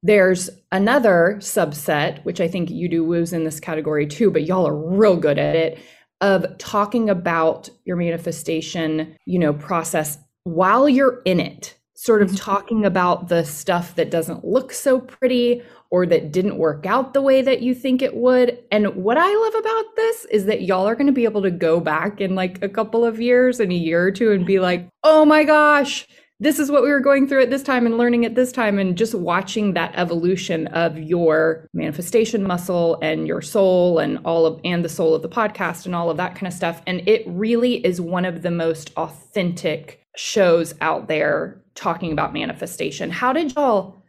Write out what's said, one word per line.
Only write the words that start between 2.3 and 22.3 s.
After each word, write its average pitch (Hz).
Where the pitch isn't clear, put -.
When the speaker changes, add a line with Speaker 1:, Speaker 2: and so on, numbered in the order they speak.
Speaker 1:
I 170
think 175
You 175
Do 165
Woo's 170
in 165
this 151
category 151
too, 190
but 151
y'all 180
are 147
real 185
good 151
at 147
it, 160
of 190
talking 214
about 170
your 180
manifestation, 165
you 180
know, 151
process 160
while 190
you're 262
in 185
it, -
sort 220
of 190
Speaker 2:
Mm-hmm. 196
Speaker 1:
talking 208
about 180
the 165
stuff 175
that 165
doesn't 165
look 247
so 262
pretty 240
or 180
that 156
didn't 185
work 151
out 254
the 277
way 269
that 262
you 247
think 254
it -
would. 247
And 208
what 208
I 370
love 440
about 440
this 453
is 202
that 202
y'all 185
are 226
gonna 277
be 247
able 208
to 190
go 170
back 160
in, 190